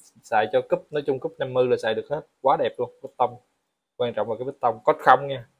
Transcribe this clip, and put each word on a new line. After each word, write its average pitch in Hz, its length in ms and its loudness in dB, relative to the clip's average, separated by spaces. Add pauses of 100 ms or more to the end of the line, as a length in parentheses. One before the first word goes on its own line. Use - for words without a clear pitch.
(220)
Xài 113 300 0
cho 127 160 4
cúp, - 240 -4
nói 147 140 -4
chung 135 140 -2
cúp - 180 -6
năm 127 160 -6
mươi 127 120 4
là 123 100 2
xài 110 180 0
được 110 160 -6
hết. 151 100 -4 (200)
Quá 139 160 2
đẹp 127 220 -2
luôn, 120 120 -4 (120)
bích - 140 -16
tông. 120 200 0 (600)
Quan 120 180 -4
trọng 107 160 -4
là 107 80 -6
cái 127 60 -8
bích 135 160 -12
tông 117 240 0
cốt 156 140 2
không 139 300 6
nha. 131 200 -10 (120)